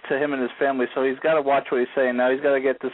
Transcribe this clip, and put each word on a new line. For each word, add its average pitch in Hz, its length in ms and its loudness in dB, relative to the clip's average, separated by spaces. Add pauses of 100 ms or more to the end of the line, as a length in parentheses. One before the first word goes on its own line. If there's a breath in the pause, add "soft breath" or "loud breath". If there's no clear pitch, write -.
to 139 80 0
him 147 160 -2
and 131 80 -4
his 120 160 -2
family. 135 280 0 (100)
So 131 80 0
he's 131 160 -2
gotta 156 220 2
watch 139 280 2
what 131 100 0
he's 123 140 0
saying. 127 220 2
Now 127 160 2
he's 135 100 0
gotta 139 200 2
get 131 200 0
this 131 120 -6